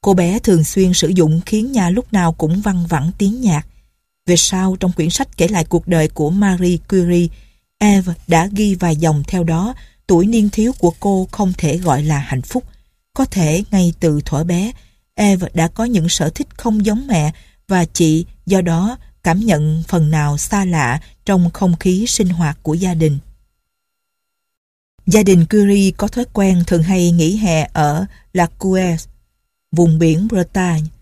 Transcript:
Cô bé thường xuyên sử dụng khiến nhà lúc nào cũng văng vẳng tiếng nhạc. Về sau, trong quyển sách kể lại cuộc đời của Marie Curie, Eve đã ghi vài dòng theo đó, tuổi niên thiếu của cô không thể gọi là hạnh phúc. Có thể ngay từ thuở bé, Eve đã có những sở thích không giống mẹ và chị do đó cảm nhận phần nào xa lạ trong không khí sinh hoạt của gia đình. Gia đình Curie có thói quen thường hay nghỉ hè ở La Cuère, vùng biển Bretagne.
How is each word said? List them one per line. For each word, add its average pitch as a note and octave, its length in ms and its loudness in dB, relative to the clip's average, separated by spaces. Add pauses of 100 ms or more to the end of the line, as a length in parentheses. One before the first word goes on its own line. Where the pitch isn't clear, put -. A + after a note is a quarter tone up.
Cô G3 120 2
bé F3+ 260 0
thường F3 240 4
xuyên F3+ 300 0
sử E3 140 0
dụng E3 380 2
khiến A3 260 -2
nhà G3 180 0
lúc G#3+ 240 -2
nào F3 200 0
cũng E3 280 -2
văng F3+ 260 -2
vẳng E3 300 -2
tiếng G#3 240 -2
nhạc. D#3+ 260 0 (580)
Về F3 100 2
sau, F#3 400 0
trong F#3 160 -2
quyển E3+ 180 -2
sách - 280 -6
kể E3+ 100 2
lại F#3 180 -2
cuộc E3+ 220 -2
đời E3 200 2
của D3+ 220 -4
Marie F3+ 480 0 (120)
Curie, F3 380 2 (500)
Eve G3 360 2 (140)
đã E3+ 240 2
ghi G3+ 240 0
vài F3 200 0
dòng D3+ 320 0
theo F3+ 160 -2
đó, E3+ 300 -2 (340)
tuổi F3+ 200 4
niên A3 220 2
thiếu A3 300 0
của E3+ 200 2
cô F#3+ 320 -2
không F#3+ 260 -2
thể D#3 200 -2
gọi E3+ 260 0
là D3+ 160 0
hạnh B2+ 220 -6
phúc. - 220 -6 (500)
Có C4+ 120 0
thể E3+ 460 0
ngay F3+ 280 2
từ D3+ 260 0
thuở D#3+ 180 -4
bé, F3+ 280 -2 (440)
Eve G3 380 0
đã E3+ 140 0
có A3 180 -4
những F#3 240 0
sở D#3+ 200 -2
thích - 180 -8 (100)
không G#3+ 280 -2
giống A3+ 220 -2
mẹ D#3+ 260 0 (340)
và F3+ 180 2
chị E3 400 0 (200)
do F#3+ 160 2
đó F3+ 360 -2 (260)
cảm F3 160 0
nhận D#3+ 480 0
phần D#3 240 2
nào D3 260 0
xa G3 280 -2
lạ D3+ 360 -2 (240)
trong F3+ 240 2
không F3+ 260 0
khí F#3+ 320 0
sinh F#3 220 0
hoạt E3 340 -2
của D#3 100 -2
gia F3+ 200 -2
đình. D#3 260 0 (1900)
Gia G#3+ 160 4
đình F3+ 260 6
Curie G3+ 420 4
có G3+ 160 -4
thói A#3+ 260 -4
quen F#3+ 340 2
thường E3 160 2
hay F3 280 2
nghỉ E3+ 260 2
hè E3 360 -2
ở D3+ 320 -2 (280)
La F3 140 0 (120)
Cuère, F#3 380 0 (720)
vùng D#3+ 280 2
biển E3 280 2
Bretagne. F3+ 600 -2 (140)